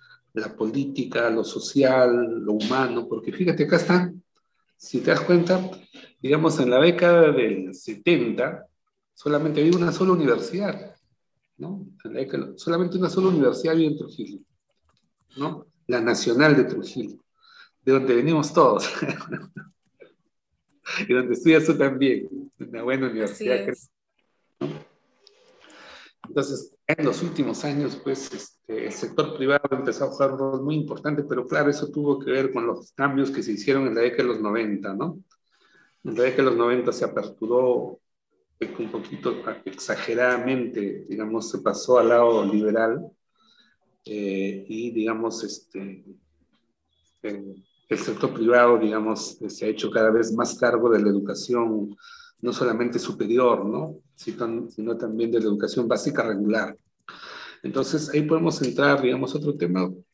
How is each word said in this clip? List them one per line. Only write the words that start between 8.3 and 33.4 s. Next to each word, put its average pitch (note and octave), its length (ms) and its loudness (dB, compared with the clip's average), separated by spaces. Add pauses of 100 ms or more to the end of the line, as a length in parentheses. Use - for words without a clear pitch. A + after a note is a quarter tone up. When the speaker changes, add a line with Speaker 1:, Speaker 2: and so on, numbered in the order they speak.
Speaker 1:
solamente D3 480 0
había E3+ 160 6
una F3 160 0
sola F#3 220 2
universidad, E3 840 -2 (600)
¿no? - 280 -12 (160)
En A2+ 100 -12
la B2 60 -6
década, C3+ 380 -6
solamente F3 420 -2
una F3 100 2
sola F#3+ 200 2
universidad D#3 460 2
había E3 120 4
en D3 100 0
Trujillo, - 440 -12 (960)
¿no? D3 300 -6 (220)
La A#2+ 120 0
Nacional C3 560 4
de B2+ 80 6
Trujillo, - 540 -8 (680)
de C3 80 4
donde C3+ 220 4
venimos D3 380 2
todos, A#2+ 360 6
<laughs> - 2250 -12
y B2 40 2
donde B2 220 2
estudias D#3+ 300 6
tú D#3 120 2
también, C3 520 2 (300)
una A#2 260 -12
buena C3 240 -2
universidad, A2 540 -2
Speaker 2:
Así G2+ 80 -4
es. - 200 -12 (680)
Speaker 1:
creo, D3 120 -6
¿no? D3+ 140 -14 (1400)
Entonces, C#3 440 -2 (140)
en D#3 180 0
los B2+ 180 0
últimos C#3+ 420 -4
años, C#3+ 380 -4
pues, C3+ 300 -6
este, - 540 -10
el G#2+ 60 -8
sector D3+ 440 -4
privado C3+ 360 2
empezó C3+ 320 -2
a C3 40 -2
jugar C3+ 240 0
un C3+ 60 -6
rol C3+ 240 -2
muy D3+ 140 -2
importante, D3 480 -4
pero B2 220 -2
claro, D3 220 2
eso - 220 -2
tuvo C#3+ 280 0
que C3+ 120 -4
ver C3+ 220 0
con A#2 140 -2
los - 260 -6
cambios C#3 380 0
que A2+ 120 -4